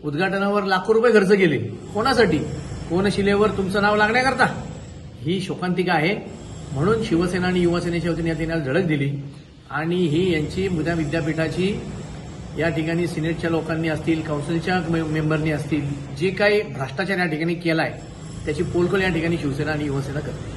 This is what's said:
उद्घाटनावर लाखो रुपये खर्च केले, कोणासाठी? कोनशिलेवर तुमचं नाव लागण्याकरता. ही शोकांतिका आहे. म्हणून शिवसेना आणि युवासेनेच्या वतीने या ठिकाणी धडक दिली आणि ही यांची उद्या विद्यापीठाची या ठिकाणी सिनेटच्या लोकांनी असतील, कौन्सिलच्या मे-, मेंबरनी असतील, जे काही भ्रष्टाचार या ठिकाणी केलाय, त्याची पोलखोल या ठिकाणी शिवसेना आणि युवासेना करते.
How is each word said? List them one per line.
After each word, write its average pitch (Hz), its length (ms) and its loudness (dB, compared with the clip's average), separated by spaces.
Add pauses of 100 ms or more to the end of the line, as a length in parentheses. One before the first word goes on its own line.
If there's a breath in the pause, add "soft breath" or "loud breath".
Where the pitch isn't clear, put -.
उद्घाटनावर 196 580 0
लाखो 190 300 2
रुपये 226 200 6
खर्च 196 180 6
केले, 180 260 6 (360)
कोणासाठी? 220 440 4 (520)
कोनशिलेवर 202 600 2
तुमचं 196 320 0
नाव 208 140 4
लागण्याकरता. 247 680 2 (580)
ही 170 200 -2
शोकांतिका 175 520 -2
आहे. 165 480 0 (300)
म्हणून 185 320 2
शिवसेना 180 440 0
आणि 180 120 2
युवासेनेच्या 170 520 2
वतीने 165 180 0
या 165 60 0
ठिकाणी 160 260 -2
धडक 143 200 0
दिली 139 300 0 (600 loud breath)
आणि 160 240 -2
ही 175 380 2
यांची 170 340 -2
उद्या 170 260 0
विद्यापीठाची 160 880 -2 (760)
या 165 120 0
ठिकाणी 165 380 0
सिनेटच्या 165 420 -2
लोकांनी 160 380 0
असतील, 160 340 0
कौन्सिलच्या 165 680 -2
मे-, 165 140 2
मेंबरनी 156 480 0
असतील, 143 640 -4
जे 170 140 0
काही 208 320 4
भ्रष्टाचार 165 560 -4
या 180 80 0
ठिकाणी 165 280 0
केलाय, 160 460 0 (460)
त्याची 160 180 -2
पोलखोल 175 380 2
या 185 80 2
ठिकाणी 165 280 0
शिवसेना 143 340 -2
आणि 151 140 -2
युवासेना 139 340 -4
करते. - 380 -8